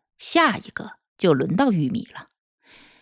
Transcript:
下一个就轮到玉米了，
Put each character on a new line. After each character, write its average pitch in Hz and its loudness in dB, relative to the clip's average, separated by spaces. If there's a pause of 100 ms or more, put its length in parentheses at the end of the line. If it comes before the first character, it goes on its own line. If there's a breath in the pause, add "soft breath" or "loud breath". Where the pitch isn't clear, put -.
(180)
下 311 0
一 - -16
个 - -16 (200)
就 175 4
轮 143 0
到 269 2
玉 156 0
米 - -6
了， - -18 (760 soft breath)